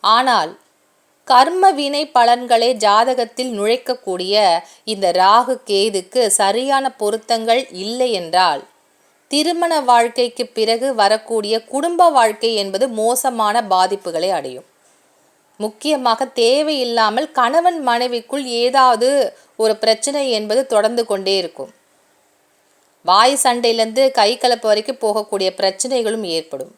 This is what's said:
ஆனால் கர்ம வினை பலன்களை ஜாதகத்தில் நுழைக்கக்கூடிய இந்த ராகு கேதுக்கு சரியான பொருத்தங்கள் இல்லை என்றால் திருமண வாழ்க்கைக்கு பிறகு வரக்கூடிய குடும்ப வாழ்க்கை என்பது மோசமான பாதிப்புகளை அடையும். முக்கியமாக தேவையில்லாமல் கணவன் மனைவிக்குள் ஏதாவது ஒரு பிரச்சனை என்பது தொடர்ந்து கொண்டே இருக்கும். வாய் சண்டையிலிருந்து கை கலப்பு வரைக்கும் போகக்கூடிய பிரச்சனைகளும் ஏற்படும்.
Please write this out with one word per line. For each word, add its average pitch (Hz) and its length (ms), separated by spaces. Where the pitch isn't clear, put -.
ஆனால் 214 480
கர்ம 339 440
வினை 294 320
பலன்களை 240 520
ஜாதகத்தில் 240 720
நுழைக்கக்கூடிய 202 840
இந்த 196 180
ராகு 214 440
கேதுக்கு 196 500
சரியான 262 460
பொருத்தங்கள் 226 640
இல்லை 247 260
என்றால் 165 420
திருமண 330 500
வாழ்க்கைக்கு 240 640
பிறகு 226 380
வரக்கூடிய 214 600
குடும்ப 339 360
வாழ்க்கை 226 540
என்பது 196 240
மோசமான 226 760
பாதிப்புகளை 185 640
அடையும். 135 280
முக்கியமாக 247 640
தேவையில்லாமல் 247 880
கணவன் 330 480
மனைவிக்குள் 247 580
ஏதாவது 254 460
ஒரு 220 260
பிரச்சனை 277 480
என்பது 214 320
தொடர்ந்து 226 320
கொண்டே 196 360
இருக்கும். - 300
வாய் 220 280
சண்டையிலிருந்து 233 600
கை 208 100
கலப்பு 233 260
வரைக்கும் 214 340
போகக்கூடிய 208 560
பிரச்சனைகளும் 220 680
ஏற்படும். 143 420